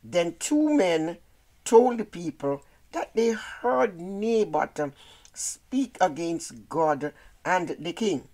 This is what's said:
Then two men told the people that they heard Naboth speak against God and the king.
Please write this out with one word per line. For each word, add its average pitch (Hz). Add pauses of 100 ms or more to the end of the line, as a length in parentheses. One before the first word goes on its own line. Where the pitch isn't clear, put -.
Then 254
two 302
men 170 (460)
told 240
the 214
people 143 (280)
that -
they 226
heard 233
Naboth 180 (400)
speak -
against 160
God 147 (300)
and 175 (100)
the 165
king. 185